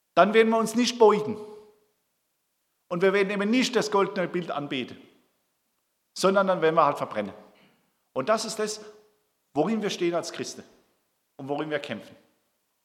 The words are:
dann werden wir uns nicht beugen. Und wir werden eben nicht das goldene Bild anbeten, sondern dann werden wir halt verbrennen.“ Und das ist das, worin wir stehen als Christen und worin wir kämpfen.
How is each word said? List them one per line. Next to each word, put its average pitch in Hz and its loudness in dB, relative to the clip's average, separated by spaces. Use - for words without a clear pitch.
dann 190 6
werden 226 6
wir 226 2
uns 220 -2
nicht 240 0
beugen. 208 4
Und 175 -4
wir 190 6
werden 196 2
eben 202 -2
nicht 247 0
das 208 0
goldene 196 0
Bild 175 -6
anbeten, 139 -8
sondern 196 2
dann 180 0
werden 160 2
wir 160 6
halt 143 2
verbrennen.“ 104 -6
Und 131 -4
das 220 0
ist 214 -8
das, 208 -6
worin 202 -2
wir 196 -4
stehen 170 -2
als 160 -6
Christen - -12
und 135 -12
worin 151 -6
wir 147 -4
kämpfen. - -12